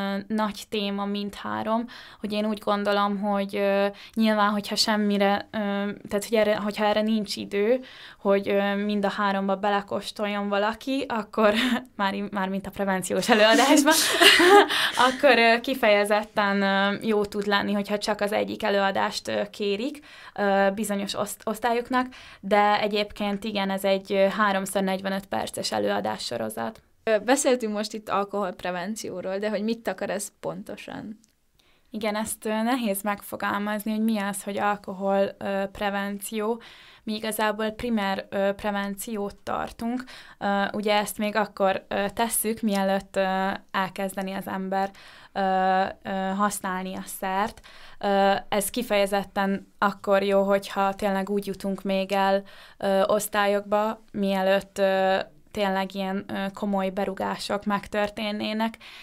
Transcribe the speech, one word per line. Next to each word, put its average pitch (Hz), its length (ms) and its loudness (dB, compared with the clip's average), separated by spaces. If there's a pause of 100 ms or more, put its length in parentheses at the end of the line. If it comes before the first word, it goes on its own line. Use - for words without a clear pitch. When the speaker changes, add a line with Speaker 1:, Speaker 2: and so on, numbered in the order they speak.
(280)
Speaker 1:
nagy 214 420 -2
téma 202 360 -4
mindhárom, 208 800 -4 (340)
hogy 208 120 -6
én 208 140 -2
úgy 214 140 -2
gondolom, 202 600 2
hogy, 202 360 -2
ö, 196 300 2 (280)
nyilván, 214 380 4
hogyha 208 240 -2
semmire, 202 760 2
ö, 220 60 -6 (500)
tehát, 202 220 -2
hogy 220 80 -6
erre, 214 180 4
hogyha 208 300 -2
erre 208 160 2
nincs 214 340 0
idő, 208 440 0 (400)
hogy, 202 300 2
ö, 202 260 2
mind 208 300 0
a 196 40 2
háromba 196 460 0
belekóstoljon 202 960 -2
valaki, 220 580 -2
akkor 220 460 2 (220)
<laughs> - 200 -8
már, 196 200 -2 (160)
mármint 190 360 -4
a 190 40 -10
prevenciós 190 580 0
előadásba, 254 640 8 (580)
<laughs> 320 580 6
akkor, 254 300 6
ö, 233 240 6
kifejezetten, 208 1000 2
ö, 196 40 2 (360)
jó 208 240 2
tud 202 200 -4
lenni, 202 280 0
hogyha 208 240 -2
csak 208 240 -2
az 208 100 0
egyik 208 320 -4
előadást, 202 640 0
ö, 220 220 -2
kérik, 208 560 -4 (300)
ö, 196 400 2
bizonyos 202 380 -4
oszt-, - 320 -6
osztályoknak, 240 640 -2 (320)
de 208 400 4
egyébként 208 640 -2
igen, 202 260 -2
ez 190 140 -4
egy, 196 300 0
ö, 196 140 6
háromszor 196 560 0
negyvenöt 190 420 -2
perces - 460 -4
előadássorozat. 107 1080 -4 (220)
Speaker 2:
Ö, 220 160 2
beszéltünk 247 540 2
most 214 200 -6
itt 214 160 -10
alkoholprevencióról, 190 1300 -4
de 208 120 -2
hogy 208 140 -2
mit 226 240 -4
akar 190 220 -6
ez 190 180 -6 (120)
pontosan? 202 800 -10 (680)
Speaker 1:
Igen, 214 260 -4
ezt, 220 300 -6
ö, 220 160 -2
nehéz 226 400 0
megfogalmazni, 208 920 -4
hogy 214 120 0
mi 226 140 2
az, 202 260 -4
hogy 202 140 -6
alkohol, 196 800 0
ö, 196 340 -4
prevenció. 202 880 -4 (420)
Mi 220 100 -6
igazából 214 560 -2
primer, 214 600 -2
ö, 202 220 0
prevenciót 202 840 -6
tartunk. - 680 -6 (360)
Ö, 202 240 0 (100)
ugye 208 200 0
ezt 208 240 0
még 208 180 -2
akkor, 196 520 0
ö, 202 260 -2
tesszük, 226 480 -2
mielőtt, 196 540 0
ö, 190 320 0 (240)
elkezdeni 190 600 -4
az 196 140 -8
ember, 190 420 -2 (440)
ö, 202 80 -2 (640)
ö, 214 60 -8 (260)
használni 190 600 -2
a 190 100 -10
szert. 196 560 -4 (380)
Ö, 196 340 4 (160)
ez 202 200 0
kifejezetten 196 1080 -2
akkor 196 460 2
jó, 196 200 4
hogyha 196 500 0
tényleg 196 360 -2
úgy 202 160 -2
jutunk 196 380 -6
még 190 280 -2
el, 196 320 2 (340)
ö, 196 280 2
osztályokba, 208 1080 0
mielőtt, 196 680 0
ö, 190 400 4 (340)
tényleg 190 440 -2
ilyen, 196 320 -4
ö, 196 260 -6
komoly 196 360 -2
berugások 196 760 -4
megtörténnének, 214 1120 -4 (260)